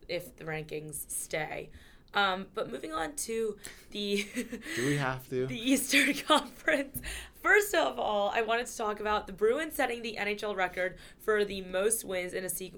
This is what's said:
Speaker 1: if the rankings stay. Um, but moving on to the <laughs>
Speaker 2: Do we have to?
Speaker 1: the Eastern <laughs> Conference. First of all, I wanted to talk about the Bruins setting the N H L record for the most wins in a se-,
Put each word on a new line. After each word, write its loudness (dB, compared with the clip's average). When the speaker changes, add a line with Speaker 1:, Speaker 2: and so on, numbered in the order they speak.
Speaker 1:
if -6
the -14
rankings -6
stay. -6
Um, 2
but -4
moving -8
on -4
to -2
the 0
<laughs> -12
Speaker 2:
Do 0
we 2
have -2
to? 0
Speaker 1:
the -4
Eastern 4
<laughs> -8
Conference. 2
First 6
of 2
all, 2
I 4
wanted 0
to -10
talk -2
about 2
the -10
Bruins 4
setting 0
the -4
N 0
H -2
L -2
record 0
for 4
the -4
most 0
wins -4
in -4
a -4
se-, -8